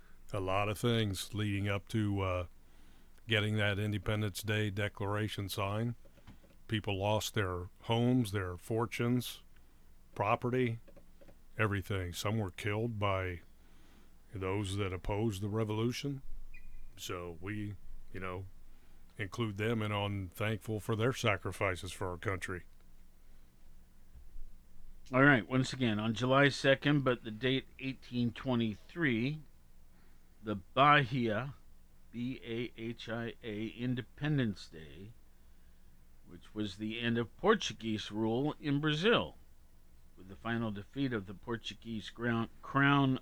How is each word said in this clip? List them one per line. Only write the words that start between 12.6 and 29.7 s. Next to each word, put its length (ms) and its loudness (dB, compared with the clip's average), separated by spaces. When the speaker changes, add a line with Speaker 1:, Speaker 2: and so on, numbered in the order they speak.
Speaker 1:
by 400 0
those 420 0
that 160 0
opposed 500 0
the 60 -2
revolution. 760 -2
So 420 -8
we, 360 -6
you 80 -6
know, 240 -4
include 400 -2
them 240 0
in 120 0
on 420 -2
thankful 460 -2
for 160 0
their 160 4
sacrifices 800 0
for 160 -4
our 80 -4
country. 460 -4
Speaker 2:
All 100 10
right, 260 8
once 220 4
again, 260 2
on 160 2
July 360 6
second, 560 4
but 180 2
the 80 -8
date 360 0
eighteen 520 -2
twenty-three, 1080 0